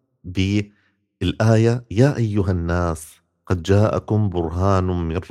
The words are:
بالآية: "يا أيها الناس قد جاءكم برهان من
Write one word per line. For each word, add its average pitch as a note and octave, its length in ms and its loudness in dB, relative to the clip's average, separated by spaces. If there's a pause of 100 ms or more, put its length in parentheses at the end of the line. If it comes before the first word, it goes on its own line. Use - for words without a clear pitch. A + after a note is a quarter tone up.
(240)
بالآية: G#2+ 1700 -2
"يا C3 260 2
أيها G#2 340 0
الناس E2+ 560 -2 (380)
قد F2+ 180 -4
جاءكم G#2 680 2
برهان F2+ 540 0
من E2+ 480 -4